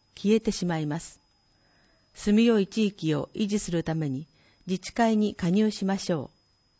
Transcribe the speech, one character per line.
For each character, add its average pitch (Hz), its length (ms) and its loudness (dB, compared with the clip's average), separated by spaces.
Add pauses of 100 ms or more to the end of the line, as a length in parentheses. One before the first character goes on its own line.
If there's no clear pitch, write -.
(160)
消 202 180 2
え 220 60 2
て 220 120 -2
し - 120 -4
ま 175 140 0
い 156 80 -4
ま 151 140 -4
す。 - 200 -20 (920)
住 208 220 2
み 226 100 6
よ 226 140 4
い 190 60 0
地 220 220 0
域 156 260 -2
を 139 200 -4
維 214 140 -2
持 208 100 -2
す 202 120 -6
る 170 120 -2
た 160 120 -4
め 160 140 -2
に、 135 180 -6 (400)
自 180 120 -4
治 - 160 -12
会 226 220 2
に 214 180 0
加 175 160 -2
入 214 200 2
し - 140 -6
ま 196 140 0
し - 140 -4
ょ 143 180 -4 (500)